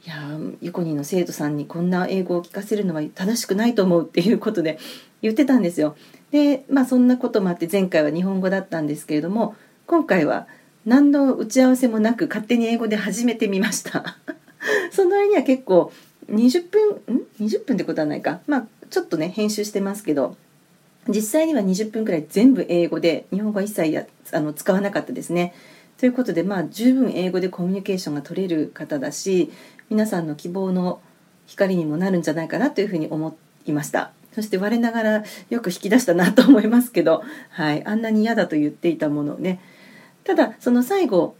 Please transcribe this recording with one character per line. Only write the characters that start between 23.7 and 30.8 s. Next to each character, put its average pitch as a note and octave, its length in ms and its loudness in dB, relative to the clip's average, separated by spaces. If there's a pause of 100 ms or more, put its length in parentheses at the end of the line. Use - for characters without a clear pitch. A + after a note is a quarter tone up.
切 D#3+ 200 0
や-、 - 160 -4 (240)
あ - 80 -2
の、 D3+ 140 -4
使 - 200 -4
わ F#3+ 80 2
な G3+ 80 -2
か E3+ 120 -4
っ - 40 -8
た - 80 -10
で - 80 -10
す D#3+ 100 -8
ね。 F3 220 -2 (460)
と B3+ 80 4
い - 20 6
う B3 40 -4
こ B3+ 100 -2
と G3+ 100 -4
で、 E3 100 0
ま G3 140 -2
あ、 E3+ 80 -2
十 A#3 300 2
分 C4 180 2
英 F#3 160 -2
語 F3+ 100 -2
で F#3 100 -2
コ F3+ 140 -8
ミ F3 60 -2
ュ F#3+ 60 0
ニ G3 80 -6
ケ G3 100 -2
ー F#3 60 -2
シ E3+ 100 -8
ョ - 20 -4
ン D3 40 -4
が D3 80 -6
取 F3+ 180 -6
れ F#3+ 60 -2
る D#3 260 -2
方 D3+ 240 -8
だ C#3+ 140 -6
し、 F#3 400 -2 (400)
皆 G#3+ 160 2
さ G3+ 120 -2
ん E3 80 -4
の D3+ 80 -6
希 F3 140 -12
望 F#3+ 220 -4
の F3+ 280 -2 (460)